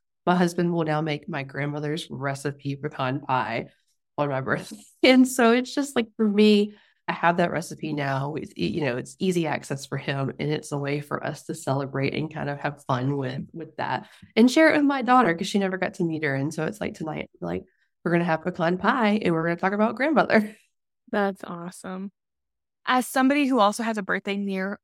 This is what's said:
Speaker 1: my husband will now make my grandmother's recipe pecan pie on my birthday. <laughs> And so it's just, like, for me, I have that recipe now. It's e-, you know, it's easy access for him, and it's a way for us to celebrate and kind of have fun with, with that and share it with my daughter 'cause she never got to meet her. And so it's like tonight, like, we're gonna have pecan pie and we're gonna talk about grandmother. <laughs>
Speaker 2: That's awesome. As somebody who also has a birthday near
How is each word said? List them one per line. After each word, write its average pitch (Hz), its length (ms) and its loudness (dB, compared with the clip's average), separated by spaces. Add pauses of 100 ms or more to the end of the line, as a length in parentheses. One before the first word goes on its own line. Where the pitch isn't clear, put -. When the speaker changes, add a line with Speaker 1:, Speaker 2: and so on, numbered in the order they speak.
(260)
Speaker 1:
my 175 100 4
husband 175 380 2
will 165 100 0
now 151 160 0
make 147 300 -4
my 139 140 -6
grandmother's 147 640 -6
recipe 139 680 -6
pecan 135 440 -4
pie 117 480 -2 (500)
on 147 100 0
my 135 140 -2
birthday. 147 340 -4 (140)
<laughs> - 120 -20
And 262 240 8
so 233 260 4
it's 254 220 0
just, 277 220 -4
like, 233 120 0 (100)
for 220 100 2
me, 208 460 6 (320)
I 170 60 -2
have 170 260 2
that 175 140 2
recipe 156 420 -6
now. 139 400 -4
It's - 200 -10
e-, - 120 -2
you 170 180 -4
know, 127 140 0
it's - 200 -10
easy 175 280 0
access 139 400 -6
for 139 100 -6
him, 139 420 -4
and 143 140 -2
it's - 200 -6
a 147 40 -2
way 143 240 -4
for - 240 -6
us 147 200 -8
to 170 100 -8
celebrate 139 580 -2
and 151 220 -4
kind 143 160 -6
of 143 80 -8
have 147 260 -8
fun 135 320 0
with, 131 380 -6
with 160 220 -14
that - 320 -6 (280)
and 233 140 8
share 320 240 6
it - 20 4
with 294 80 2
my 277 160 2
daughter 226 340 4
'cause 190 120 -6
she 208 120 0
never 185 200 0
got - 160 -2
to 180 100 -2
meet 160 200 -2
her. 139 100 0
And 139 180 -2
so 156 120 -4
it's - 180 -4
like - 120 -4
tonight, 151 360 -8 (100)
like, 175 240 -6 (400)
we're 175 80 -2
gonna 170 120 4
have 160 180 0
pecan 175 340 0
pie 214 460 2
and 175 100 2
we're 160 120 0
gonna 170 120 0
talk 190 160 0
about 214 220 0
grandmother. 226 600 2 (280)
<laughs> - 280 -20
Speaker 2:
That's 196 340 -2
awesome. 185 680 -12 (720)
As 254 220 2
somebody 269 400 2
who 254 140 2
also 208 240 2
has 226 120 -2
a 208 60 -4
birthday 196 340 -4
near 196 480 -4